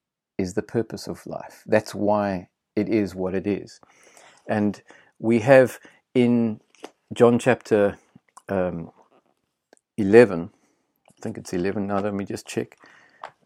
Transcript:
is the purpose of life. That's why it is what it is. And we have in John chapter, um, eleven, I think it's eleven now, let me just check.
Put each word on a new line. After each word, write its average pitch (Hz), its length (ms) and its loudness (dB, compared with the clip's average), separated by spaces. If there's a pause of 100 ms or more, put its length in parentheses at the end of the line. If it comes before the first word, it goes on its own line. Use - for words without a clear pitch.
(380)
is 90 160 -4
the 107 80 -4
purpose - 460 -8
of - 180 -14
life. - 400 -16
That's - 280 0
why 101 540 -2 (280)
it 101 120 -2
is 101 260 -2
what 92 200 -6
it 95 120 -6
is. 87 340 -6 (680)
And 104 340 -4 (380)
we 113 220 0
have 131 400 4 (340)
in 120 460 0 (520)
John 120 260 6
chapter, 104 600 0 (500)
um, 87 420 -4 (1040)
eleven, 101 540 4 (580)
I - 120 -20
think 107 180 -10
it's - 140 -18
eleven 98 340 -4
now, 101 140 -2
let 104 140 -4
me 98 100 -6
just 107 220 -12
check. - 320 -8 (680)